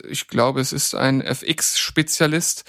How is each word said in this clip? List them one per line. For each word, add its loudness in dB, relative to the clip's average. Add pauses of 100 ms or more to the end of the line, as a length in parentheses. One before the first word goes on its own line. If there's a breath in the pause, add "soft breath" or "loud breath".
ich -6
glaube, 2
es -2
ist -2
ein 2
F-X-Spezialist, 0